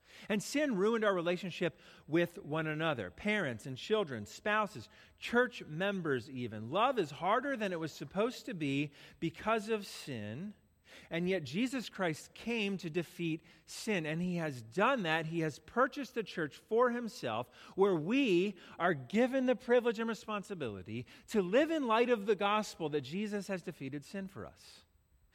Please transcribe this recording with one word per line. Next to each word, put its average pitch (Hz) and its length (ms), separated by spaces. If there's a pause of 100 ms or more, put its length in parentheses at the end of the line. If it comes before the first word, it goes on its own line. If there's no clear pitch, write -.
(280)
And 214 160
sin 285 320
ruined 220 300
our 202 80
relationship 175 680 (280)
with 170 360
one 156 240
another, 151 440
parents 180 540
and 131 120
children, 139 480
spouses, 208 640 (300)
church 240 480
members 160 640
even. 113 400
Love 233 300
is 151 120
harder 233 440
than 214 160
it 170 80
was 160 140
supposed 196 540
to 262 60
be 147 380 (300)
because 208 480
of 214 180
sin. 127 640 (560)
And 175 180
yet 185 160
Jesus 220 460
Christ - 440
came 208 440
to 175 120
defeat 165 540 (220)
sin, 190 400
and 156 160
he 180 160
has 151 240
done 202 420
that. 160 220
He 160 160
has 156 180
purchased 262 560
the 233 80
church 160 320 (140)
for 247 220
himself, 143 580 (260)
where 190 200
we 196 600 (240)
are - 140
given 240 520
the 247 100
privilege 233 440
and 226 80
responsibility 135 1000 (240)
to 214 120
live 240 300
in 302 160
light 233 220
of 214 160
the 214 100
gospel 202 540
that 147 120
Jesus 196 460
has 185 160
defeated 143 420
sin 196 220
for 110 180
us. - 400 (500)